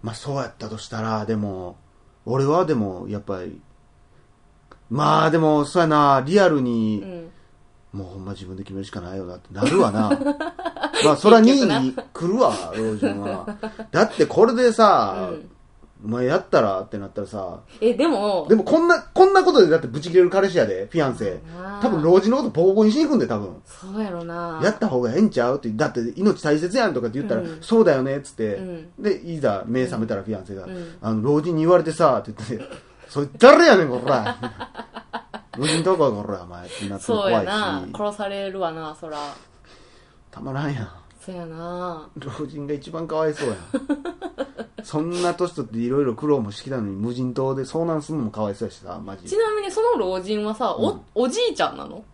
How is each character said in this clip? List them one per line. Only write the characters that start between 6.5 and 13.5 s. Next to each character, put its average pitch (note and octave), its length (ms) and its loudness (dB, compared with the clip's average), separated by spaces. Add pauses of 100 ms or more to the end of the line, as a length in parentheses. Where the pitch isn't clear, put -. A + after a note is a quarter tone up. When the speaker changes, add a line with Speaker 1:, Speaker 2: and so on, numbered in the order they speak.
Speaker 1:
に、 A2 420 0
Speaker 2:
う - 20 -10
ん。 E3+ 240 -12 (640)
Speaker 1:
「も G2 120 -10
う - 20 -16
ほ F#2+ 120 -16
ん F#2+ 60 -12
ま G2 80 -10
自 F#2 120 -14
分 F#2 100 -14
で F#2+ 80 -12
決 G2 100 -14
め F#2+ 60 -8
る G2 60 -8
し G2 60 -16
か F#2+ 100 -10
な F2+ 140 -12
い - 20 -8
よ F#2+ 80 -8
な」 F2+ 120 -12
っ - 20 -18
て - 140 -20
な G2 120 -2
る F4+ 140 4
わ A#2+ 120 4
な。 - 180 0
Speaker 2:
<laughs> C#4+ 960 -2
Speaker 1:
ま D#3 60 6
あ、 - 40 4
そ G3+ 140 4
ら A3+ 120 10
Speaker 2:
結 C4 200 8
局 A3+ 60 2
な。 D#3 120 2
Speaker 1:
任 C3 80 0
意 - 40 0
に - 40 -10 (180)
来 E3+ 140 -4
る G#3+ 120 0
わ、 D#3 140 4 (220)
老 A2 200 -2
人 G3+ 260 -2
は。 - 360 -8 (340)